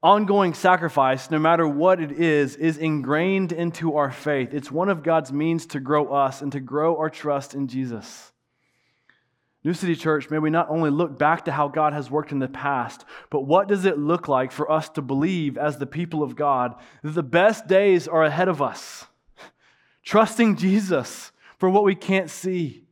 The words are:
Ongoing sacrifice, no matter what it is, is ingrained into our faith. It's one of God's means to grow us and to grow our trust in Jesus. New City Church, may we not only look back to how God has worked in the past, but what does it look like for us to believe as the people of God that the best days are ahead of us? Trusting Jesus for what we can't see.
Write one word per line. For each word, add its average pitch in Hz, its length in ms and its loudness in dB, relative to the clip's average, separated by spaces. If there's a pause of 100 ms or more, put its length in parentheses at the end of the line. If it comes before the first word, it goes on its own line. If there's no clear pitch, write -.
Ongoing 196 500 4
sacrifice, 151 760 2
no 156 80 0
matter 165 280 4
what 170 320 2
it 151 120 -6
is, 147 440 2
is 156 220 -2
ingrained 160 760 0
into 165 440 -4
our 143 160 0
faith. 135 420 -4
It's 143 180 -6
one 170 160 -2
of 175 140 -2
God's 147 320 0
means 160 340 -2
to 147 120 -6
grow 143 340 0
us 139 300 0
and 139 80 -6
to 139 80 -6
grow 147 380 -2
our 156 120 -2
trust 139 460 -6
in 139 120 -4
Jesus. 120 640 -10 (1300)
New 165 100 0
City 170 220 -2
Church, 156 340 -2
may 151 80 -2
we 156 140 0
not 165 180 2
only 156 220 0
look 147 260 -2
back 156 280 2
to 170 60 -4
how 143 180 0
God 151 240 0
has 135 180 -8
worked 147 200 -4
in 143 60 -4
the 131 100 -4
past, 135 560 -6 (280)
but 143 100 -2
what 175 260 2
does 196 180 0
it 175 120 2
look 165 300 -2
like 131 240 0
for 147 200 -4
us 156 180 0
to 151 120 -8
believe 143 560 -2
as 147 220 -2
the 135 80 -6
people 165 340 -4
of 127 140 -4
God 127 400 0 (260)
that 156 140 -8
the 170 80 -2
best 180 420 2
days 190 420 4
are 160 160 2
ahead 156 240 2
of 151 140 0
us? - 460 -6 (960)
Trusting 220 540 2
Jesus 185 760 -2 (260)
for 185 100 2
what 196 160 4
we 196 120 4
can't 190 340 -2
see. 175 640 -6